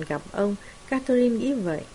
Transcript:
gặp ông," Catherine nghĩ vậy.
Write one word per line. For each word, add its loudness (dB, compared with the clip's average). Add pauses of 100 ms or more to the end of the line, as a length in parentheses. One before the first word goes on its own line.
gặp -4 (100)
ông," 0 (320)
Catherine 2
nghĩ 0
vậy. -2 (120)